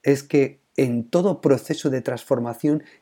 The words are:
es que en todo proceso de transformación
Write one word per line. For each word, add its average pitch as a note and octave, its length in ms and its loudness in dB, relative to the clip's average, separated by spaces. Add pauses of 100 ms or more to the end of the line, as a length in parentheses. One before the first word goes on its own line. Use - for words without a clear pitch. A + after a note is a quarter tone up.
es C#3 200 2
que C3+ 360 0 (180)
en A#2+ 320 -2
todo F3+ 320 0
proceso - 480 0
de C3 120 -2
transformación B2 840 -2 (180)